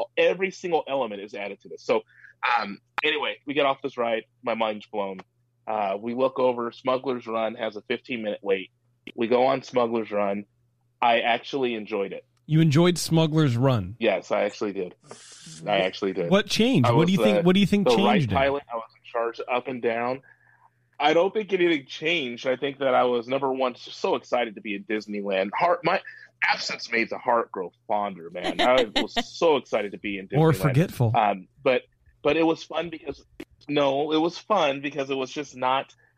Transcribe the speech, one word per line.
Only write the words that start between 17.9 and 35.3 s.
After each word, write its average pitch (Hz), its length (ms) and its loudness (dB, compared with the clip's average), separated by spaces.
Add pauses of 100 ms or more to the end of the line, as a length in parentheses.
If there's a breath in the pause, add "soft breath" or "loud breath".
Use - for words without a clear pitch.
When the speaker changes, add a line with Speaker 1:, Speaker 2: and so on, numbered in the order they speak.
Speaker 1:
right 202 200 4
Speaker 2:
changed 139 160 2
it? - 40 2
Speaker 1:
pilot. 139 360 2
I 120 40 -6
was 113 200 -10
in - 160 -20
charge 117 280 -4 (120)
up 123 160 -2
and 127 140 -8
down. 120 400 -2 (760 soft breath)
I 151 140 4
don't 175 200 4
think 196 200 -2
anything 170 340 2
changed. 151 600 -4
I 127 100 0
think 139 220 -6
that 135 140 2
I 127 120 4
was, 120 220 0
number 135 260 0
one, 127 220 -2
so - 400 -4
excited 117 400 -2
to 104 60 -14
be 104 140 -6
in 101 80 -10
Disneyland. 104 760 -2
Heart, 175 260 2
my 175 180 0 (460 loud breath)
absence - 440 -4
made 117 180 0
the 101 100 -6
heart 117 320 0
grow 90 200 -8 (160)
fonder, 101 440 -4
man. 90 280 -4
I 254 360 4
Speaker 2:
<laughs> 302 60 0
Speaker 1:
was - 220 -8
so 160 340 2
excited 107 360 -4
to 104 60 -12
be 101 180 -6
in 95 100 -12
Disneyland. - 120 0
Speaker 2:
Or 156 140 6
forgetful. 131 600 0
Speaker 1:
Um, 101 320 2 (160)
but, 127 200 2 (380)
but 147 160 2
it 165 60 4
was 160 200 2
fun 160 260 -8
because, 156 340 -12 (460)
no, 143 420 0
it 156 60 2
was 165 200 0
fun 147 440 0
because 139 280 -6
it 139 80 -2
was 131 140 -4